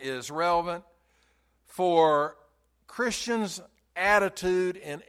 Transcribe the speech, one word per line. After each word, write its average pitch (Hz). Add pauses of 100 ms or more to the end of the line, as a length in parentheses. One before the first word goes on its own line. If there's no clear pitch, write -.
is 131
relevant 170 (840)
for 160 (520)
Christians' 226 (340)
attitude 185
in 147